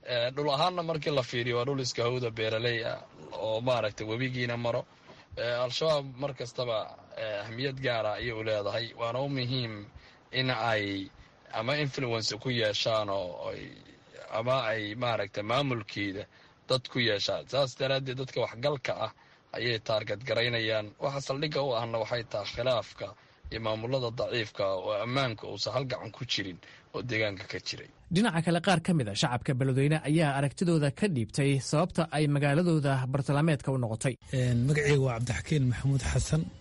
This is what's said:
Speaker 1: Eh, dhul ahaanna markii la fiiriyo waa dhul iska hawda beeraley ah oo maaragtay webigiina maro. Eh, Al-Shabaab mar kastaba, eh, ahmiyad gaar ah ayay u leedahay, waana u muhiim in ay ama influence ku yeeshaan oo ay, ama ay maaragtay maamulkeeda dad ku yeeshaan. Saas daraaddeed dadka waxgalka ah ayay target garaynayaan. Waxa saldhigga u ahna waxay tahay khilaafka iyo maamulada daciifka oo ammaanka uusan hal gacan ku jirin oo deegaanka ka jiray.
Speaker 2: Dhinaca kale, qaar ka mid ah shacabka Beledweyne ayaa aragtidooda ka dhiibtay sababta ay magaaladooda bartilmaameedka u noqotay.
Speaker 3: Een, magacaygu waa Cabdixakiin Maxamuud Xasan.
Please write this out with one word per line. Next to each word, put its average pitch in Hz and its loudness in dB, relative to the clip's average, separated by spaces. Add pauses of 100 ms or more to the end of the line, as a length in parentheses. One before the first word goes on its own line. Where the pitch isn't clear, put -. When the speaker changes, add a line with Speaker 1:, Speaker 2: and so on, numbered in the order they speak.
Speaker 1:
Eh, 120 0
dhul 147 0
ahaanna 170 2
markii 160 -2
la 135 2
fiiriyo 120 -2
waa 120 2
dhul 135 0
iska 127 -2
hawda 123 0
beeraley 113 0
ah 120 -4 (400)
oo 110 -2
maaragtay 113 0
webigiina 120 -2
maro. 120 -2 (500)
Eh, 120 -2
Al-Shabaab 143 0 (140)
mar 139 -4
kastaba, 120 -4 (400)
eh, 107 -4
ahmiyad 123 -4
gaar 120 0
ah 104 0
ayay 117 -4
u 110 -4
leedahay, 107 0
waana 117 -2
u 143 -2
muhiim 123 -2 (580)
in 127 2
ay 107 0 (440)
ama 117 0
influence 123 -2
ku 131 -4
yeeshaan 107 2
oo 98 -2
ay, 101 -8 (680)
ama 117 2 (140)
ay 107 -2
maaragtay 107 -2
maamulkeeda 107 -2 (440)
dad 127 2
ku 131 -2
yeeshaan. 101 2
Saas 131 0
daraaddeed 131 0
dadka 131 -4
waxgalka 120 -2
ah 107 -4 (420)
ayay 113 0
target 113 0
garaynayaan. 113 2 (120)
Waxa 139 -2
saldhigga 147 -2
u 147 0
ahna 117 -2
waxay 113 -2
tahay 101 -4
khilaafka 120 -2 (440)
iyo 110 -6
maamulada 113 -2
daciifka 113 -2 (120)
oo 95 -2 (100)
ammaanka 123 -2
uusan 104 -6
hal 131 0
gacan 113 -6
ku - -10
jirin 95 -4 (340)
oo - -6
deegaanka 110 -2
ka 92 -8
jiray. - -10 (220)
Speaker 2:
Dhinaca 175 2
kale, 170 2
qaar 180 4
ka 185 0
mid 131 2
ah 101 -6
shacabka 123 0
Beledweyne 135 4
ayaa 151 4
aragtidooda 147 2
ka - 0
dhiibtay 139 2 (100)
sababta 170 2 (100)
ay 151 2
magaaladooda 143 4 (140)
bartilmaameedka 143 2
u 135 2
noqotay. 117 0 (200)
Speaker 3:
Een, 123 4
magacaygu 147 6
waa 120 0
Cabdixakiin 123 0
Maxamuud 135 2
Xasan. 156 2 (200)